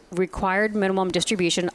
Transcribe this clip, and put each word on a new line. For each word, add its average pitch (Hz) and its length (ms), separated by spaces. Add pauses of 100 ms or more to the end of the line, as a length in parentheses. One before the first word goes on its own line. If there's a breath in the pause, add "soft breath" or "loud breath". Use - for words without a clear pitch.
(120)
required 190 640
minimum 190 340
distribution, 175 640